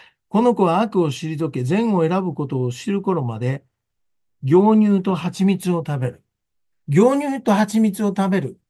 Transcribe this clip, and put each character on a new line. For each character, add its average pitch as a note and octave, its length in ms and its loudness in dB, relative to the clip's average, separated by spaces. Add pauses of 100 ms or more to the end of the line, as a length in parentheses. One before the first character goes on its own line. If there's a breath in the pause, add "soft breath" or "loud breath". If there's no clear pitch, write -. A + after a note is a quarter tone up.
(280 loud breath)
「こ G3+ 120 0
の A#3+ 140 4
子 G3 100 2
は F3 160 2
悪 G#3 220 0
を D3+ 80 0
退 D#3 400 -6
け、 B2+ 140 -4
善 G#3 300 0
を E3 140 2
選 F#3 160 -2
ぶ E3+ 80 -4
こ C#3+ 140 -6
と C3 160 -4
を B2 100 -2
知 - 180 -8
る G3 120 -2
頃 F3+ 200 -2
ま A2+ 160 -6
で、 B2+ 260 -4 (800)
牛 C#3+ 140 2 (180)
乳 G#3 280 4
と F#3+ 120 -2
蜂 F3 300 -4
蜜 F#3+ 280 0
を E3 140 -4
食 D3 120 -4
べ B2+ 100 -2
る。」 - 140 -14 (680)
牛 A3+ 260 4
乳 C#4 240 -4
と G#3 140 2
蜂 G#3+ 240 0
蜜 G#3+ 260 0
を G#3 40 0
食 G3 200 -2
べ F#3 120 0
る B2+ 180 -10 (100)